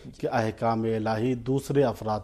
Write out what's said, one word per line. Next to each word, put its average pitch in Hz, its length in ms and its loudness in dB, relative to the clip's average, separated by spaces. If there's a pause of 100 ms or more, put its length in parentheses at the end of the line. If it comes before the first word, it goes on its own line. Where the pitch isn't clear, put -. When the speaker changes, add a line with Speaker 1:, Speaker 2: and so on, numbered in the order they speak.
Speaker 1:
جی۔ 127 140 -14
Speaker 2:
کہ 143 140 -2
احکام 113 500 0
الہی 110 520 0
دوسرے 135 500 0
افراد 110 400 0